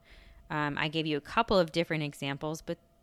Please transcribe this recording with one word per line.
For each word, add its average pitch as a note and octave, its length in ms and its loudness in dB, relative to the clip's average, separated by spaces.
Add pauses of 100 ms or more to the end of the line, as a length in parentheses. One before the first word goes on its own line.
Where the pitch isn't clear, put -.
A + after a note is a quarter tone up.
(500)
Um, D3 280 -2
I D#3 100 0
gave D#3 180 0
you D3+ 120 0
a C#3+ 40 -2
couple A3 380 2
of D#3+ 120 2
different E3 320 0
examples, D3 580 -6
but E3+ 160 -8 (260)